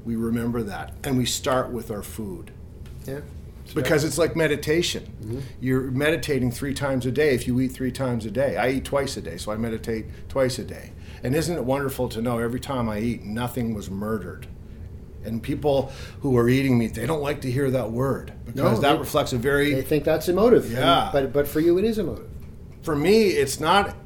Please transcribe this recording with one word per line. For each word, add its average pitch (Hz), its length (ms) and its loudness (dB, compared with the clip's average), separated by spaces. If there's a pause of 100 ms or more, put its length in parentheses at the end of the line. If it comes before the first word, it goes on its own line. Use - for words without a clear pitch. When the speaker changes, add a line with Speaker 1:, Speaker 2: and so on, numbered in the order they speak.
Speaker 1:
We 117 120 -4
remember 117 480 0
that, 85 300 -8 (100)
and 131 120 0
we 123 100 2
start 127 440 0
with 117 200 -6
our 104 120 -6
food. 92 480 -10 (560)
Speaker 2:
Yeah. 139 140 -8 (540)
Speaker 1:
Because 151 300 4
it's 156 140 -2
like 160 180 2
meditation. 156 680 2 (180)
Speaker 2:
Mm-hmm. 117 180 -6 (200)
Speaker 1:
You're 131 300 2
meditating 139 640 2
three 135 220 -4
times 135 320 0
a 131 40 0
day 147 240 4
if 120 140 0
you 123 120 2
eat 127 120 0
three 127 180 -2
times 120 340 -2
a 110 60 -6
day. 120 260 0
I 120 140 2
eat 135 140 -2
twice 139 320 -2
a 98 60 -6
day, 82 160 -8
so 104 120 -6
I 107 60 -2
meditate 113 500 -4 (220)
twice 127 300 2
a 98 60 -6
day. - 280 -12 (320)
And 127 100 0
isn't 165 220 0
it 123 80 -4
wonderful 131 460 0
to 113 120 -4
know 120 160 0
every 120 220 -2
time 123 280 -2
I 104 120 -2
eat, 107 240 -2
nothing 117 500 -4
was 92 160 -8
murdered? 98 560 -6 (760)
And 113 180 -4
people 139 480 0 (300)
who 127 180 2
are 117 100 6
eating 131 300 4
meat, 113 160 0
they 113 120 -4
don't 156 140 0
like 147 200 -2
to 131 100 -4
hear 135 220 0
that 117 180 0
word 120 420 -2 (120)
because 120 120 -10 (200)
Speaker 2:
No, 190 40 0
Speaker 1:
that 143 120 6
Speaker 2:
they, - 80 4
Speaker 1:
reflects 135 320 0
a 127 60 0
very 143 360 4
Speaker 2:
they 131 80 0
think 147 220 2
that's 160 240 2
emotive. 185 420 6
Speaker 1:
Yeah. 143 360 4
Speaker 2:
And, - 60 -4
but, 135 200 2
but 143 160 2
for 160 100 -2
you, 170 200 4
it 202 60 2
is 220 140 2
emotive. 110 320 -4 (520)
Speaker 1:
For 165 120 -2
me, 196 360 6
it's 135 280 0
not 180 460 4